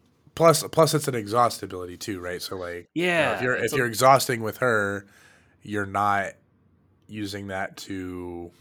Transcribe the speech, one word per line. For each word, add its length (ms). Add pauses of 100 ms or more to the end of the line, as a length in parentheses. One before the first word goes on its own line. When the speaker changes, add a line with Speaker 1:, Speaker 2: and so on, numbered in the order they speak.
(340)
Speaker 1:
Plus, 340
plus 260
it's 140
an 60
exhaust 480
ability 360
too, 220
right? 200
So, 160
like, 380
you 100
know, 80
Speaker 2:
Yeah, 240
Speaker 1:
if 60
you're, 140
Speaker 2:
it's 100
Speaker 1:
if 80
Speaker 2:
a 20
Speaker 1:
you're 100
exhausting 540
with 180
her, 480 (540)
you're 240
not 480 (760)
using 420
that 280
to 760 (100)